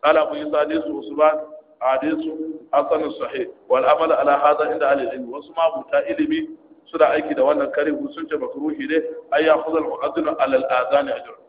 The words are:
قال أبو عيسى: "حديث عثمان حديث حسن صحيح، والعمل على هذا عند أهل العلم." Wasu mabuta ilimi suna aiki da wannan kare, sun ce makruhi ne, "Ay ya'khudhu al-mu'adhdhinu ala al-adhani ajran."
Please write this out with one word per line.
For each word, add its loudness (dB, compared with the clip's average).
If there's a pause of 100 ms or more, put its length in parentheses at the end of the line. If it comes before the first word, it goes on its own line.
قال 6
أبو 2
عيسى: -4
"حديث 0
عثمان 0 (460)
حديث 0 (540)
حسن 0
صحيح، -6 (220)
والعمل 4
على 2
هذا 4 (100)
عند -2
أهل 4
العلم." -6
Wasu -14
mabuta 0
ilimi -2 (360)
suna 4
aiki 0
da 2
wannan 2
kare, 0 (240)
sun -12
ce -6
makruhi -6
ne, 0 (340)
"Ay 2
ya'khudhu 2
al-mu'adhdhinu -2
ala 2
al-adhani 0
ajran." -10 (120)